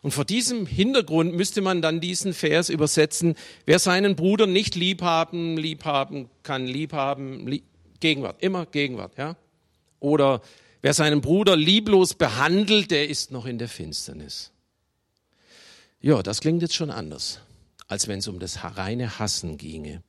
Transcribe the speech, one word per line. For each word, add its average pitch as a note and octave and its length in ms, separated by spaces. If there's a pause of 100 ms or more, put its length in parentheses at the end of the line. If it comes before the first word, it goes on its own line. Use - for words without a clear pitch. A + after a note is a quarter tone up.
Und C#3+ 80
vor C#3+ 140
diesem A3+ 420
Hintergrund F3 680
müsste F#3+ 260
man F#3 200
dann D#3+ 200
diesen F3+ 340
Vers E3 340
übersetzen, D#3 680 (300)
wer F3+ 120
seinen F#3+ 380
Bruder G3 320
nicht F#3+ 260
lieb F3+ 280
haben, E3 540
lieb D#3 280
haben C#3 440 (140)
kann, C3 240
lieb C#3 260
haben, C3+ 540
lie-, C3+ 160 (380)
Gegenwart, C#3 420
immer F#3 240
Gegenwart, B2+ 500
ja. D3+ 200 (640)
Oder C#3 420 (400)
wer C#3 100
seinen D3+ 280
Bruder F#3 360
lieblos F#3+ 580
behandelt, E3+ 760
der D3+ 180
ist - 220
noch B2 160
in B2 120
der A#2+ 100
Finsternis. - 840 (1500)
Ja, C3 240
das G#2 160
klingt E3 220
jetzt E3+ 120
schon D#3 160
anders, D2+ 500 (480)
als G2 200
wenn's G2 180
um F#2 140
das - 240
ha-, F2+ 40
reine G#2+ 520
Hassen F2 380
ginge. D#2 500